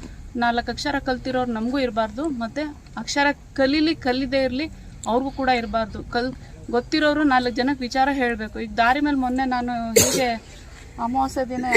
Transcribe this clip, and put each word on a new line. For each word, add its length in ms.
ನಾಲ್ಕು 360
ಅಕ್ಷರ 280
ಕಲ್ತಿರೋರು 520
ನಮಗೂ 280
ಇರಬಾರ್ದು, 460
ಮತ್ತು 520
ಅಕ್ಷರ 340
ಕಲೀಲಿ 420
ಕಲಿದೇ 480
ಇರಲಿ 260
ಅವ್ರಿಗೂ 240
ಕೂಡ 180
ಇರಬಾರ್ದು. 540
ಕಲ್-, 320
ಗೊತ್ತಿರೋರು 520
ನಾಲ್ಕು 320
ಜನಕ್ಕೆ 260
ವಿಚಾರ 300
ಹೇಳಬೇಕು. 480
ಈಗ 180
ದಾರಿ 220
ಮೇಲೆ 180
ಮೊನ್ನೆ 300
ನಾನು 540
ಹೀಗೆ 560
ಅಮಾವಾಸ್ಯೆ 500
ದಿನ 160